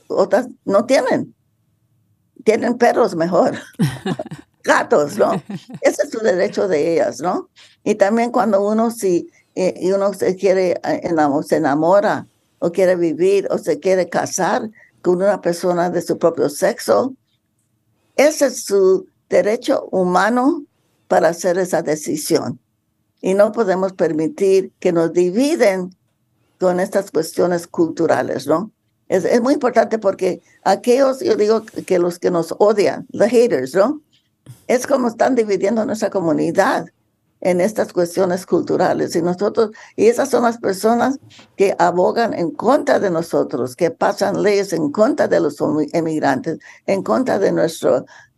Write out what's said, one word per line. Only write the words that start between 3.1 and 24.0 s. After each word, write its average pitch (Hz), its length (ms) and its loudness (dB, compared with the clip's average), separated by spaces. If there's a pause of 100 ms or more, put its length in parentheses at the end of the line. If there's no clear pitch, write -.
mejor. 170 420 0 (200)
<laughs> - 880 -6
Gatos, 208 540 0
¿no? - 160 2 (480)
Ese 285 220 0
es 294 80 -4
su 233 80 -8
derecho 208 480 0
de 165 260 0
ellas, 135 280 -2
¿no? 190 280 -4 (340)
Y 214 120 0
también 226 360 2
cuando 202 360 2
uno 220 220 2
si, 185 380 -2 (260)
eh, 185 260 -2
y 185 120 0
uno 196 220 0
se 185 220 -2
quiere, 190 360 2
eh, 151 320 -4
enamo-, 151 400 0
se 160 140 0
enamora 156 680 2 (320)
o 170 140 -2
quiere 185 240 2
vivir 180 560 0
o 196 80 0
se 151 200 -4
quiere 185 300 0
casar 202 640 -2 (320)
con 180 140 2
una 190 220 2
persona 175 520 0
de 170 100 -2
su - 160 -4
propio 165 320 2
sexo, 226 640 0 (1000)
ese 294 320 2
es - 160 -8
su 190 420 2 (240)
derecho 208 640 0
humano 196 720 0 (440)
para 180 200 2
hacer 175 320 0
esa 185 240 -2
decisión. 151 720 -4 (640)
Y 190 140 0
no 208 160 4
podemos 190 420 -2
permitir 180 840 0